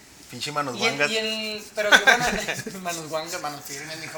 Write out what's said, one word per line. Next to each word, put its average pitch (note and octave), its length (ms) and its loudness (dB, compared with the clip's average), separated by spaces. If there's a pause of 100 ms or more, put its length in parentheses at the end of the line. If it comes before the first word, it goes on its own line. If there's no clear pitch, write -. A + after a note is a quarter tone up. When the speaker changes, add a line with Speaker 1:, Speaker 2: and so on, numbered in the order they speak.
(300)
Speaker 1:
Pinche B2 220 -6
manos C#3+ 240 -2
Speaker 2:
Y G2 100 0
el, C#3 100 2
Speaker 1:
guangas. D3 140 4
Speaker 2:
y A3 80 2
el, A3 460 -4 (100)
pero G#3 160 0
qué G3+ 80 10
bueno, B3 260 6
<laughs> G3 580 -2
manos E3 260 -6
guangas, D#3+ 340 -4
manos C#3+ 220 -6
firmes, D3+ 340 -10
mijo, D#3 200 -10